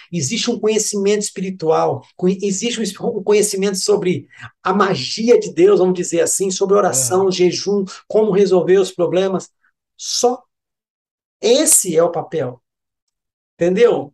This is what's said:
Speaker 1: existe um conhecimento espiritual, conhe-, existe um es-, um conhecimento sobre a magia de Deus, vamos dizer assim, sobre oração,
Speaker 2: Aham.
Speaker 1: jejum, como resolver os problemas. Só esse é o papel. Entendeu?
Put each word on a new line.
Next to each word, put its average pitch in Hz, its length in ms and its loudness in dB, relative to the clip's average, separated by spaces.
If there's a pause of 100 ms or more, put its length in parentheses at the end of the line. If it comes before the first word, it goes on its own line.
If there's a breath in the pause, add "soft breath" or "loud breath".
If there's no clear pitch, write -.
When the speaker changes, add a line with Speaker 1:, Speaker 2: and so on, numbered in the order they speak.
(120)
Speaker 1:
existe 170 380 -4
um 220 100 -2
conhecimento 208 640 -2
espiritual, 160 800 -4 (140 soft breath)
conhe-, 185 260 -2
existe 208 380 -4
um 226 40 -4
es-, 185 180 -6
um 220 220 -4
conhecimento 196 540 0
sobre 180 500 -2 (360 loud breath)
a 185 100 -2
magia 208 640 2
de - 160 -4
Deus, 185 260 6
vamos 185 160 2
dizer 170 260 -2
assim, 185 300 -2
sobre 196 260 0
oração, 180 520 0
Speaker 2:
Aham. - 20 2
Speaker 1:
jejum, 180 520 0 (240 loud breath)
como 214 240 2
resolver 185 460 4
os 190 140 0
problemas. 180 580 -2 (480)
Só - 440 -2 (1000)
esse 233 560 2
é 165 60 4
o 175 80 0
papel. 147 500 -8 (920)
Entendeu? 185 580 2